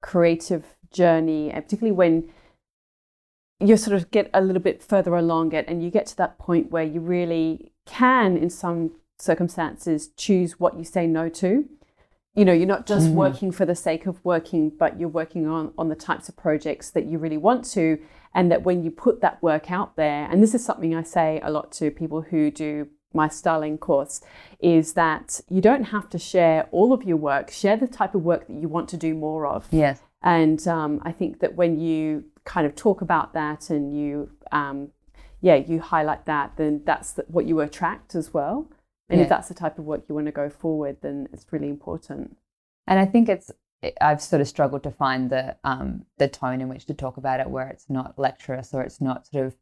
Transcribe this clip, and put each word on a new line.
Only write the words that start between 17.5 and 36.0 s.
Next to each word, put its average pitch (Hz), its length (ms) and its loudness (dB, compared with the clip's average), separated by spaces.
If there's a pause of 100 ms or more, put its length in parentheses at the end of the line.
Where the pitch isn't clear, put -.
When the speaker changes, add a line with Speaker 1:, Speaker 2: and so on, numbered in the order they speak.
Speaker 1:
to, 160 260 2 (360)
and 180 160 4
that 165 140 2
when 180 180 0
you 165 80 -4
put - 300 0
that - 220 0
work 156 280 0
out 180 260 -6
there, 147 340 0
and 190 120 6
this 214 120 4
is 247 100 0
something 165 300 -4
I 165 80 -4
say 160 400 0
a - 80 -6
lot 151 220 -6
to 151 180 -2
people 156 320 -8
who 151 280 0
do 151 380 -8 (260)
my 156 140 2
styling 156 480 -2
course, 147 460 -2 (380)
is 165 340 4
that 160 460 -2 (100)
you 185 100 0
don't 233 240 4
have 208 240 -6
to 175 100 -8
share 165 540 2
all 220 220 4
of 254 100 -4
your 170 140 0
work. 139 320 0
Share 208 260 0
the 254 100 -2
type 208 280 -4
of 185 100 0
work 165 220 0
that - 80 -16
you 156 140 -6
want 156 200 -4
to 180 80 -12
do 160 180 -2
more 156 320 -4
of. - 240 -6
Speaker 2:
Yes. 147 300 2 (220)
Speaker 1:
And, 160 440 4
um, 156 380 -2
I 170 80 -6
think - 280 -6
that 170 140 0
when 170 240 0
you 156 460 -2 (200)
kind 160 220 -2
of 147 80 -2
talk 196 280 0
about 165 320 -2
that 151 340 -6
and 143 260 -4
you, 147 360 -6 (200)
um, 143 380 -4 (540)
yeah, 175 140 8
you 160 240 0
highlight 156 440 -2